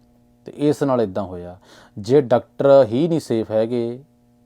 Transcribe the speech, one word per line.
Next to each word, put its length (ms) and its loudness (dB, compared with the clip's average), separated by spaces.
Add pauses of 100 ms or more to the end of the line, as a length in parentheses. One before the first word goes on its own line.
(440)
ਤੇ 120 -18
ਇਸ 260 -2
ਨਾਲ 180 0
ਇੱਦਾਂ 240 -4
ਹੋਇਆ। 340 -14 (400)
ਜੇ 220 2
ਡਾਕਟਰ 720 4
ਹੀ 160 0
ਨਹੀਂ 120 -2
ਸੇਫ 300 -4
ਹੈਗੇ, 520 -4 (440)